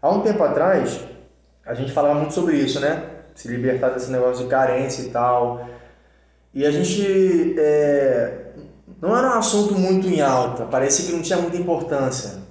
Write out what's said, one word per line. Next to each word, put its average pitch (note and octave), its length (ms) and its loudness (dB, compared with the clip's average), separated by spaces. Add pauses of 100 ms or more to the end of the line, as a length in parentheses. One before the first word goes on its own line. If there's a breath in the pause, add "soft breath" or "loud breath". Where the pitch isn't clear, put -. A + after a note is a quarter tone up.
Há D3 100 2
um G3+ 120 0
tempo G#3+ 200 2
atrás, E3 580 0 (640)
a A#2+ 100 -6
gente B2+ 180 -6
falava D3 220 2
muito D3 200 -2
sobre E3+ 220 2
isso, C3+ 240 0
né? D3+ 300 -4 (240)
Se - 140 -16
libertar B2+ 400 0
desse B2+ 220 -4
negócio B2+ 340 0
de B2 60 -6
carência C3 520 0
e - 60 -8
tal. A#2+ 580 0 (840 loud breath)
E C#3 140 0
a D3 40 4
gente, F#3 880 2
é... C#3+ 920 2 (480)
Não G3 160 0
era C4 120 2
um A#3 100 2
assunto G#3 360 2
muito F#3 320 2
em F3 140 2
alta, B2+ 460 0
parecia C3+ 400 0
que E3+ 60 -4
não E3 100 -4
tinha F3+ 160 0
muita E3+ 180 -2
importância. C#3 840 -4 (100)